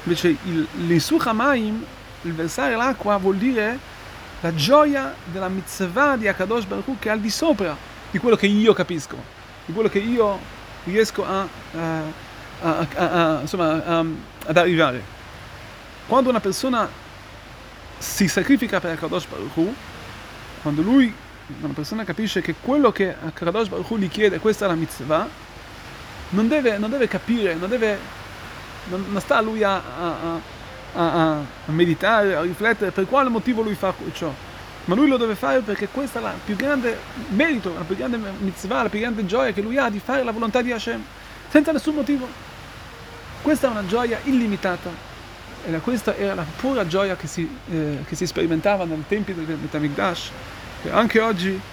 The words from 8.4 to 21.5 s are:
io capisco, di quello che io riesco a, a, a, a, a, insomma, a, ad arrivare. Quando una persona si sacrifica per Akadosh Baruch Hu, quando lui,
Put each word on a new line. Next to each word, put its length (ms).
io 260
capisco, 440
di 80
quello 160
che 100
io 400
riesco 400
a, 160
a, 600
a, 340
a, 400
a, 60
insomma, 420
a, 220
ad 120
arrivare. 460
Quando 220
una 100
persona 480
si 300
sacrifica 520
per 120
Akadosh 340
Baruch 300
Hu, 200
quando 200
lui, 320